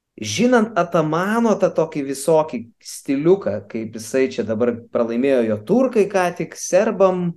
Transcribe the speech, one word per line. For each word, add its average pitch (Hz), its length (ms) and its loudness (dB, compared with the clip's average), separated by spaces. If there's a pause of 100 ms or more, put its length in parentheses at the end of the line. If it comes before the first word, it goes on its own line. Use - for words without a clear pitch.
(180)
žinant 220 600 0
Atamano 180 800 0
tą 185 160 0
tokį 156 320 -2
visokį 151 540 0 (160)
stiliuką, 147 800 -2 (160)
kaip 113 260 -8
jisai 131 320 0
čia 117 160 -4
dabar 117 300 0 (180)
pralaimėjo 120 540 2
jo 107 180 0
turkai 240 460 2
ką 180 160 2 (100)
tik, 165 220 -8
serbam, 185 760 2